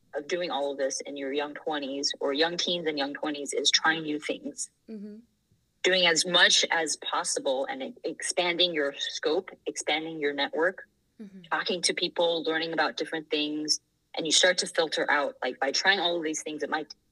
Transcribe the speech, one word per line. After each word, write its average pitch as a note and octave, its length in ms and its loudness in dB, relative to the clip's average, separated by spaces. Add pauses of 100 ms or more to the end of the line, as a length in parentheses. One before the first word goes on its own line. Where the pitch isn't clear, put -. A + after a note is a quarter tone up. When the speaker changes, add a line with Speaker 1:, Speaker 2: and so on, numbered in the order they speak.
(160)
Speaker 1:
of D3 120 -6
doing F3 240 0
all C#3+ 200 0
of C#3 60 -6
this C#3 240 -2
in C#3+ 160 -10
your C#3 160 -4
young D3 200 -2
twenties C#3 680 -4
or D3 100 2
young E3 240 2
teens F3 320 -2
and D3+ 100 -2
young C#3+ 160 -2
twenties C#3+ 400 -4
is - 160 2
trying D#3+ 340 4
new D3+ 160 -2
things. - 500 -6 (200)
Speaker 2:
Mm-hmm. G#3 260 -12 (680)
Speaker 1:
Doing F#3 240 4
as E3 180 4
much F3+ 460 6
as E3 260 0
possible C#3+ 720 -2
and C3 140 -6
e-, B2 100 -6 (120)
expanding F3 680 2
your C#3+ 240 0
scope, - 520 -2 (180)
expanding D#3+ 540 -2
your D3 120 2
network, C#3+ 520 -2 (360)
Speaker 2:
Mm-hmm. F#3+ 200 -16 (100)
Speaker 1:
talking E3+ 300 -2
to E3 120 2
people, E3+ 520 0
learning D#3+ 260 0
about D#3 240 0
different D#3+ 340 -6
things, D3+ 520 -2 (340)
and E3+ 100 -4
you D3+ 60 0
start F3+ 280 6
to F3+ 60 -2
filter E3 460 0
out, C#3+ 320 2
like, C3 160 -4
by C3+ 100 0
trying F#3+ 300 4
all F3 160 2
of E3+ 80 -2
these D#3 200 -2
things, D3+ 200 -6
it C#3 60 -2
might D3 260 -4 (160)